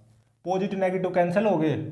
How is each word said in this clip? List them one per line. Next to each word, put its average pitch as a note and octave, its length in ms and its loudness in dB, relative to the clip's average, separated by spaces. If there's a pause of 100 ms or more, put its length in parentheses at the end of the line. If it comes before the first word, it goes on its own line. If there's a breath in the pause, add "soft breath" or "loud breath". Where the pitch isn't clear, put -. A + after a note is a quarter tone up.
(460)
positive F#3+ 340 -4
negative F#3 340 -2
cancel F3+ 320 2
हो F#3+ 120 4
गए D#3 180 0 (160)